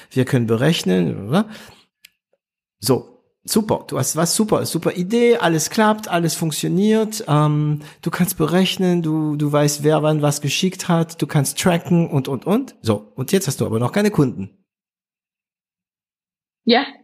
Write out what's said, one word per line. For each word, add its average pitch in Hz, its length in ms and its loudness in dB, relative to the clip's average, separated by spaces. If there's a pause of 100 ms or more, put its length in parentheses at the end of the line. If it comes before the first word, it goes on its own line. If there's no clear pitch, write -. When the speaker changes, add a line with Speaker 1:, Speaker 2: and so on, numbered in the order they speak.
(120)
Speaker 1:
wir 127 140 2
können 120 220 0
berechnen, 135 800 0
oder? 190 200 0 (1300)
So. 123 280 0 (360)
Super, - 440 -2
du 147 100 -8
hast 131 180 -4
was, 165 200 0
super, 214 320 0
super 165 260 -2
Idee, 233 440 2
alles 165 340 0
klappt, 214 360 0
alles 170 280 -2
funktioniert, 208 920 0
ähm, 151 540 2 (220)
du 170 80 -4
kannst - 260 -2
berechnen, 180 640 2
du, 156 340 -2
du 147 160 -2
weißt, 147 320 2
wer 151 200 4
wann 151 180 2
was 147 200 0
geschickt - 460 -2
hat, 165 320 0
du 156 60 -2
kannst - 340 -2
tracken 170 480 2
und, 139 200 -2
und, 135 180 -6
und. 247 380 -2
So, 107 320 -2
und 127 160 -8
jetzt 190 160 2
hast - 120 -4
du 113 60 -2
aber 107 140 -2
noch 120 140 -2
keine 208 180 2
Kunden. 120 480 0 (2000)
Speaker 2:
Ja, 233 200 2 (180)